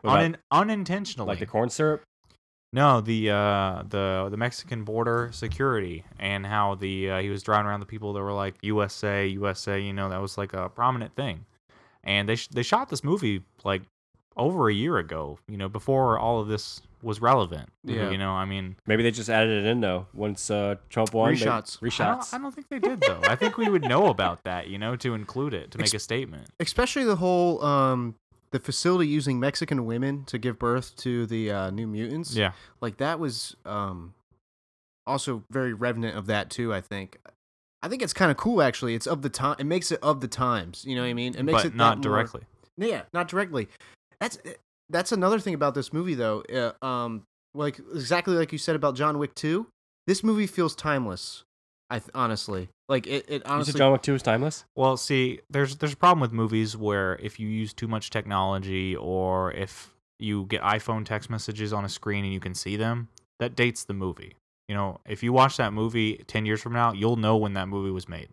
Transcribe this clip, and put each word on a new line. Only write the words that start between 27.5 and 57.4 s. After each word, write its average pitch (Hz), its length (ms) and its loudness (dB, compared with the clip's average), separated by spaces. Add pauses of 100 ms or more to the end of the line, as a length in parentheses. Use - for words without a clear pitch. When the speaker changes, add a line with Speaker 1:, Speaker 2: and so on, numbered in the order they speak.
Speaker 3:
um, 131 520 2 (380)
the 135 60 0
facility 175 500 2
using 139 300 2
Mexican 139 460 0
women 131 420 -2
to 123 120 -4
give 113 200 -2
birth 120 380 0
to 120 300 0
the, 110 240 -2
uh, 95 200 -2
New 110 160 -4
Mutants. 120 480 -4
Speaker 2:
Yeah. 101 180 4 (280)
Speaker 3:
Like, 113 180 -4
that 156 200 0
was, 135 360 -6 (120)
um, 95 480 -6 (920)
also 127 440 -4
very 127 240 -2
revenant 113 420 -2
of 101 100 -6
that, 104 240 0
too, 117 220 -2
I 95 80 -2
think. 95 380 -10 (640)
I 160 60 -4
think 254 120 -4
it's 196 120 -2
kinda 170 220 4
cool, 220 280 4
actually. 120 320 2
It's 113 120 -4
of 151 160 -2
the 139 80 -2
time. 139 280 -2
It 139 60 -4
makes 170 260 0
it 160 120 0
of 143 180 2
the 127 80 -4
times. 113 580 -2
You 135 80 -4
know 123 80 -2
what 123 60 -2
I 120 60 -2
mean? 120 200 -4
It - 80 -6
makes 156 160 4
Speaker 2:
But 190 80 4
Speaker 3:
it 151 40 -2
that 110 60 -8
Speaker 2:
not 113 220 6
Speaker 3:
more 139 40 -6
Speaker 2:
directly. 110 400 0 (360)
Speaker 3:
Yeah, 190 240 -2 (100)
not 170 160 -2
directly. 170 400 -2 (520)
That's, 233 180 -6 (500)
that's 170 220 -2
another 202 300 4
thing 190 140 -2
about 143 200 2
this 135 180 -4
movie, 165 220 -2
though. 110 280 0
Uh, 120 440 -4
um, 120 380 -4 (300)
like, 147 260 -4 (120)
exactly 170 440 0
like 160 160 0
you 156 60 -4
said 160 180 0
about 139 180 0
John 147 240 2
Wick 143 160 -4
two, 170 320 -2 (400)
this 190 160 2
movie 214 240 4
feels 175 300 0
timeless. 127 640 -4 (480)
I 120 80 -4
th-, - 160 -12
honestly, 107 540 -2 (200)
like, 131 200 0
it, 139 200 -4
it 143 160 -4
Speaker 1:
You 139 80 -4
Speaker 3:
honestly 143 200 0
Speaker 1:
said 147 60 0
John 135 140 8
Wick 131 100 4
two 139 120 2
is 131 80 0
timeless? 127 420 0 (120)
Speaker 2:
Well, 131 200 4
see, 127 440 0 (100)
there's, 139 260 0
there's 147 180 -4
a - 20 -14
problem 175 240 6
with 120 120 2
movies 110 440 0
where 101 440 0
if - 200 -10